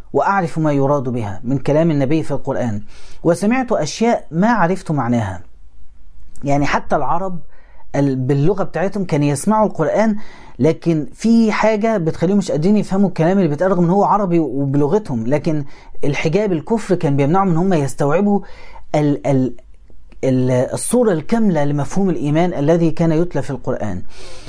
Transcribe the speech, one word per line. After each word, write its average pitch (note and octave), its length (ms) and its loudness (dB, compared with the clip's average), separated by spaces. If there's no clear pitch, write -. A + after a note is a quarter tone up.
وأعرف F3+ 460 0
ما D#3 140 2
يراد C#3 360 0
بها A2+ 360 -4
من C3+ 140 0
كلام D#3 320 2
النبي D3 320 2
في - 80 -2
القرآن، A#2+ 520 -2
وسمعت A3 480 0
أشياء G3+ 580 0
ما F3 180 2
عرفت F#3+ 420 0
معناها." A#2 520 -2
يعني C#3 220 2
حتى G3 300 0
العرب D#3+ 420 0
ال-، C#3 200 2
باللغة D3 480 2
بتاعتهم F#3+ 400 -2
كانوا D3 220 0
يسمعوا G3+ 400 2
القرآن، G3+ 500 0
لكن D#3+ 560 0
في A3+ 380 2
حاجة A3 440 2
بتخليهم F3 420 0
مش F#3 120 -2
قادرين D#3 260 2
يفهموا G3 320 2
الكلام E3+ 300 2
اللي F3+ 100 4
بيتقال D3+ 220 0
رغم F3+ 140 2
إن E3 60 4
هو G3 140 4
عربي F3 340 2
وبلغتهم، C#3 880 0
لكن D3 380 0
الحجاب D#3+ 480 0
الكفر F#3+ 420 -2
كان D3+ 220 2
بيمنعهم E3+ 320 2
إن E3 80 2
هم F#3+ 160 2
يستوعبوا E3 680 2
ال-، D3 320 0
ال-، C3 300 0
ال-، C3 480 2
الصورة A3+ 400 0
الكاملة E3+ 520 2
لمفهوم D3 460 0
الإيمان D#3 440 0
الذي D#3+ 360 2
كان E3 220 2
يتلى D3 300 0
في - 80 -6
القرآن. A2 520 -4